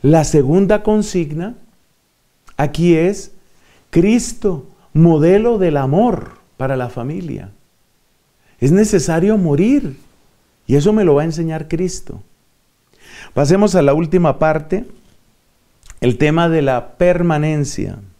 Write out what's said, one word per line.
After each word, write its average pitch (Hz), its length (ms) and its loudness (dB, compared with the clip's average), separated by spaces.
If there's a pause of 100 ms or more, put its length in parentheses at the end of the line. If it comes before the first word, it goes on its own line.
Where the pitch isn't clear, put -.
La 151 200 4
segunda 180 600 2
consigna 202 720 -4 (1000)
aquí 160 380 2
es, 180 360 -2 (580)
"Cristo, 190 800 0 (260)
modelo 170 640 4
del 170 200 0
amor 143 600 -2 (200)
para 135 200 -4
la 120 120 -6
familia". 131 640 -10 (1080)
Es 131 140 2
necesario 196 640 0
morir, 180 600 0 (680)
y 127 80 2
eso 151 160 2
me 214 140 2
lo 147 100 4
va 147 60 2
a 160 40 -2
enseñar 160 440 -6
Cristo. 170 520 -8 (1120)
Pasemos 185 420 2
a 170 60 4
la 139 120 4
última 165 440 0
parte, 156 480 -2 (1160)
el 123 160 0
tema 165 320 2
de 160 120 0
la 131 360 -2
permanencia. 156 1000 -2 (200)